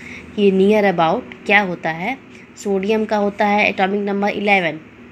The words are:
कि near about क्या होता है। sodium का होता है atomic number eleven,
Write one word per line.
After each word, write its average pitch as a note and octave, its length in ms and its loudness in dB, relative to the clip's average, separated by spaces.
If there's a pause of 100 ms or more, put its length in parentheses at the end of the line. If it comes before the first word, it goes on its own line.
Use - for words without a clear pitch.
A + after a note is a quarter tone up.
(360)
कि G3+ 160 4
near G3 440 4
about F3 500 -2
क्या G#3 160 4
होता F3 280 -4
है। F#3 280 -6 (460)
sodium G#3 420 -2
का G#3+ 120 -2
होता G3+ 300 0
है G#3 220 2
atomic G3+ 320 -2
number G3+ 280 -2
eleven, F#3+ 500 -2 (320)